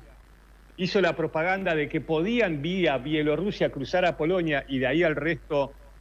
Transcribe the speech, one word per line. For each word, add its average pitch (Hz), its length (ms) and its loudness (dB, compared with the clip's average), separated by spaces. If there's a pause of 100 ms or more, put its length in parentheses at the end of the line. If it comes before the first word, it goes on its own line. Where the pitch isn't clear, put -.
(800)
hizo 185 220 2
la 170 160 2
propaganda 170 580 -2
de 147 140 -2
que 156 120 -2
podían 170 600 0
vía 165 360 0
Bielorrusia 151 760 0
cruzar 180 320 0
a 165 120 2
Polonia 160 520 0
y 135 100 -2
de 127 80 0
ahí 151 160 2
al 156 140 2
resto 143 560 -2 (280)